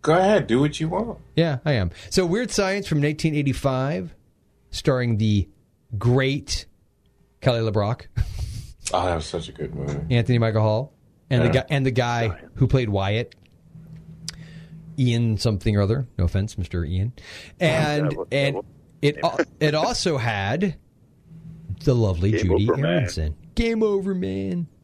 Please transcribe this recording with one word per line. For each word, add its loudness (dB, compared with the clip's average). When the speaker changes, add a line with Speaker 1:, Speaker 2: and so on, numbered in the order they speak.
Speaker 1:
Go 4
ahead. 4
Do 4
what 2
you -2
want. -4
Speaker 2:
Yeah, 2
I 0
am. 0
So 2
Weird 0
Science 0
from 0
nineteen 0
eighty-five, -2
starring 0
the 4
great 0
Kelly 2
LeBrock. -2
<laughs> 0
Speaker 1:
Oh, 0
that 0
was -4
such -6
a -16
good -8
movie. -4
Speaker 2:
Anthony 2
Michael 2
Hall. 0
And 2
Speaker 1:
Yeah. 4
Speaker 2:
the 2
guy, -4
and 0
the 2
guy 0
who 4
played 2
Wyatt. -2
Ian 2
something 0
or 4
other. 2
No 2
offense, 0
Mister -4
Ian. -2
And, 2
Speaker 3:
Yeah, -6
well, -8
Speaker 2:
and 0
Speaker 3:
well. -6
Speaker 2:
it 2
al-, 0
it 2
also 0
had 0
the 4
lovely 2
Speaker 3:
Game 2
Speaker 2:
Judy 4
Speaker 3:
over, 2
man. 0
Speaker 2:
Aronson. -2
Game 2
over, 0
man. -4